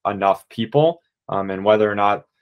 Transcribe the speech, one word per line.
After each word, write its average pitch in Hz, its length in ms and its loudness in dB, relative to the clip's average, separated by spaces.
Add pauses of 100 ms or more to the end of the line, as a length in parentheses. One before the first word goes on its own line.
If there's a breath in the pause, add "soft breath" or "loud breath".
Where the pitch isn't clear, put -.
enough 98 440 -2
people 147 500 0 (280)
um, 98 220 -6
and 95 140 -8
whether 107 260 4
or 104 40 -6
not 101 300 -2 (180)